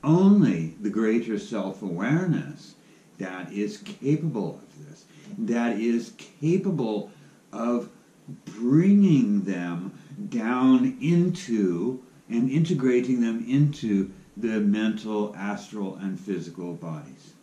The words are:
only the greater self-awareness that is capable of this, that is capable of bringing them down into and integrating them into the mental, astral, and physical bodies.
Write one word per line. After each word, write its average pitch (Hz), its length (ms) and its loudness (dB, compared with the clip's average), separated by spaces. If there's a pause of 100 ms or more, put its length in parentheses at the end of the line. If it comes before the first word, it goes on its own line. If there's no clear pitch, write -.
only 156 760 6
the 104 80 -2
greater 110 500 0
self-awareness 107 1400 -4 (420)
that 92 340 -10
is 104 260 -6
capable 135 840 -4
of - 260 -20
this, - 180 -20 (320)
that 117 400 -2
is 117 400 -2
capable 147 960 -4 (400)
of 117 380 -4 (560)
bringing 131 1000 4
them 90 540 -6 (320)
down 127 720 2
into 123 1000 0 (280)
and 117 200 0
integrating 131 720 2
them 113 260 -2
into 123 640 2 (260)
the 110 220 -2
mental, 107 760 0
astral, 101 600 -8
and 92 240 -8
physical 87 540 -8
bodies. 78 680 -14